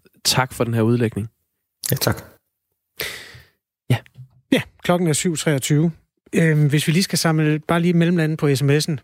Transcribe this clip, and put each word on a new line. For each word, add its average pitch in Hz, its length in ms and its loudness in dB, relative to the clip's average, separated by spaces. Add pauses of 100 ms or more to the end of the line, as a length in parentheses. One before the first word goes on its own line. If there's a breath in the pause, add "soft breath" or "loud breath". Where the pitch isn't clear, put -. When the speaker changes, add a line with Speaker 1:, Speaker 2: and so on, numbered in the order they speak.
(260)
Speaker 1:
Tak - 280 0
for 127 100 -4
den 117 100 -2
her 113 80 0
udlægning. 110 480 0 (640)
Speaker 2:
Ja, - 40 0
tak. - 280 -2 (1700 loud breath)
Speaker 1:
Ja. 123 60 2 (560)
Speaker 3:
Ja, 254 100 2 (220)
klokken 180 240 2
er 151 60 2
syv 165 240 -2
treogtyve. 151 540 0 (420)
Øhm, 151 360 2
hvis 147 180 0
vi 165 40 2
lige 180 120 2
skal 185 140 -4
samle 156 500 0
bare 170 120 0
lige 175 140 2
mellemlande 165 440 0
på 143 180 0
S 135 80 -2
M 139 60 2
S'en, 151 340 0